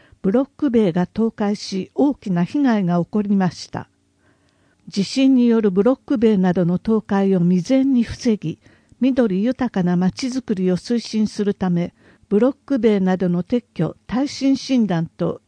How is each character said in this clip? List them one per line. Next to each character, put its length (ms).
ブ 120
ロ 100
ッ 120
ク 160
塀 220
が 140
倒 220
壊 260
し、 400
大 200
き 160
な 140
被 140
害 260
が 180
起 80
こ 120
り 120
ま 160
し 200
た。 180
地 160
震 320
に 120
よ 160
る 80
ブ 120
ロ 120
ッ 100
ク 140
塀 180
な 160
ど 140
の 100
倒 220
壊 380
を 40
未 220
然 320
に 80
防 340
ぎ、 240
緑 420
豊 280
か 120
な 140
街 300
づ 160
く 120
り 160
を 60
推 220
進 280
す 160
る 120
た 160
め、 240
ブ 100
ロ 120
ッ 60
ク 120
塀 220
な 160
ど 120
の 140
撤 220
去、 220
耐 220
震 280
診 300
断 200
と 420